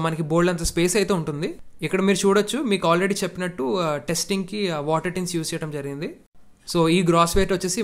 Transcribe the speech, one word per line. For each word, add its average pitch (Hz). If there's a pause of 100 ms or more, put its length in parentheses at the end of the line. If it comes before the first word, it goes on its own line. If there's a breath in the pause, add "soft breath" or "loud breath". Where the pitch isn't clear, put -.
మనకి 160
బోల్డ్ 170
అంత 170 (100)
స్పేస్ 175
అయితే 190
ఉంటుంది. 156 (380)
ఇక్కడ 190
మీరు 196
చూడొచ్చు, 202 (140)
మీకు 180
already 190
చెప్పినట్టు, 180 (200)
ఆ, 156 (180)
టెస్టింగ్కి, 190
ఆ, 147 (100)
వాటర్ 165
టిన్స్ 175
యూజ్ 160
చేయడం 156
జరిగింది. 143 (640)
So 175 (160)
ఈ - (100)
గ్రాస్ 170
వెయిట్ 190
వచ్చేసి 180